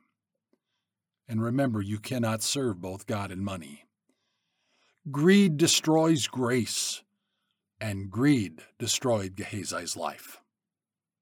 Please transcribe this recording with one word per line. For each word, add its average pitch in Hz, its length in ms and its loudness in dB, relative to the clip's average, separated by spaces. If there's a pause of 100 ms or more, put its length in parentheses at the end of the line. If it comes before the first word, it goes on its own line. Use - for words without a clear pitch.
(1300)
And 110 140 -2
remember, 117 400 0
you 104 160 -6
cannot 113 440 -4
serve 120 380 -2
both 92 260 -10
God 101 240 -4
and 92 140 -6
money. 82 400 -10 (1300)
Greed 165 480 6
destroys 160 680 4
grace, 123 760 -2 (760)
and 98 320 -8
greed 107 520 2 (160)
destroyed 107 580 0
Gehazi's 87 600 -8
life. 76 440 -8 (800)